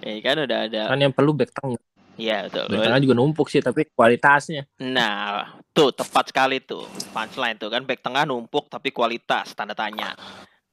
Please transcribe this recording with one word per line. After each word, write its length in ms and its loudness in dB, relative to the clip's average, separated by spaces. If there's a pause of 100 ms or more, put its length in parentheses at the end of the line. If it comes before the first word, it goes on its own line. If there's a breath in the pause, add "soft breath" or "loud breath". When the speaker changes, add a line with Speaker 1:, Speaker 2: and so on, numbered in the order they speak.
Speaker 1:
Iya 160 -10
kan 240 0
udah 140 -2 (100)
ada. 140 -4 (100)
Speaker 2:
Kan 80 0
yang 160 2
perlu 160 2
back 240 -2
tengah. 240 -6 (400)
Speaker 1:
Iya, 240 -2
betul. 240 -6
Speaker 2:
Back 160 0
tengah 160 4
juga 160 6
numpuk 320 2
sih, 160 2
tapi 240 0
kualitasnya. 800 4 (160)
Speaker 1:
Nah, 720 -2 (160)
tuh 240 4
tepat 320 -2
sekali 320 0
tuh. 240 -12 (320)
Punchline 400 -4
tuh 160 -8
kan, 160 -2
back 160 -4
tengah 240 0
numpuk 400 -4
tapi 240 -8
kualitas, 640 -2
tanda 160 -8
tanya. 400 -6 (600 soft breath)